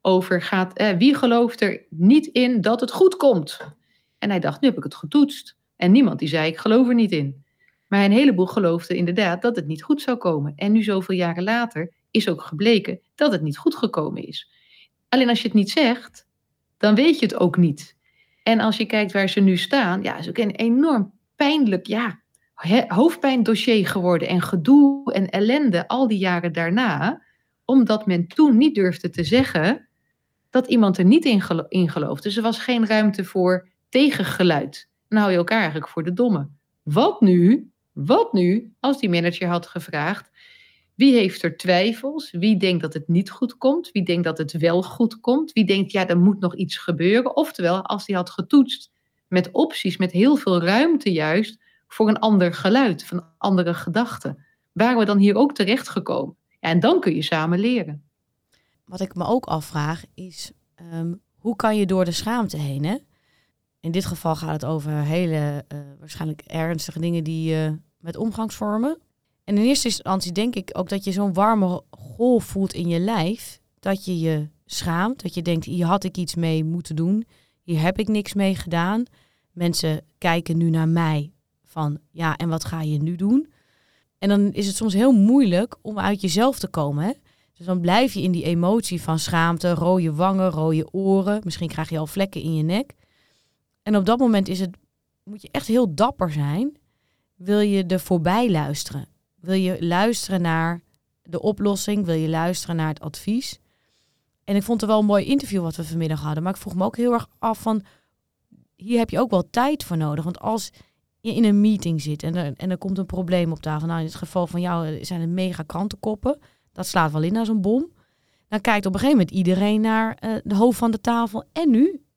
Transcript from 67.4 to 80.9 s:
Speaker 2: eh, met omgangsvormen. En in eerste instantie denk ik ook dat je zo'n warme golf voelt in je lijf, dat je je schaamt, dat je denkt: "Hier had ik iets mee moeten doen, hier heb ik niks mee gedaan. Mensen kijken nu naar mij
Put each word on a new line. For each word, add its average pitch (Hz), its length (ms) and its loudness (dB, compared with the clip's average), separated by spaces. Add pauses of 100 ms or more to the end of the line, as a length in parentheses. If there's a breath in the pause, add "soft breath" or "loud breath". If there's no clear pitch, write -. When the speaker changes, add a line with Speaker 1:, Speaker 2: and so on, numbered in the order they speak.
Speaker 2:
eh, 156 180 -2 (260)
met 170 180 -14
omgangsvormen. 220 800 -4 (460)
En 202 120 -2
in 208 80 2
eerste 269 240 2
instantie 185 440 -4
denk 226 220 -2
ik 190 180 -8
ook 185 160 -6
dat 196 160 -4
je 196 80 -4
zo'n 196 200 -2
warme 190 580 2
golf - 540 0
voelt - 280 -4
in 170 160 -4
je 170 100 0
lijf, 196 640 -4 (180)
dat 196 260 -4
je 180 140 -4
je 156 300 -2 (180)
schaamt, 180 560 -4
dat - 120 -10
je 175 80 -6
denkt: 160 220 -2
"Hier 175 220 -2
had 196 180 0
ik 185 120 -8
iets 175 180 -6
mee 160 300 0
moeten 165 320 -6
doen, 190 300 -2 (360)
hier 165 180 -2
heb 180 180 0
ik 214 100 -4
niks 208 260 -4
mee 196 200 0
gedaan. 180 480 -2 (500)
Mensen 165 520 -2 (140)
kijken 170 380 -2
nu 165 140 2
naar 160 180 0
mij 160 440 -2 (320)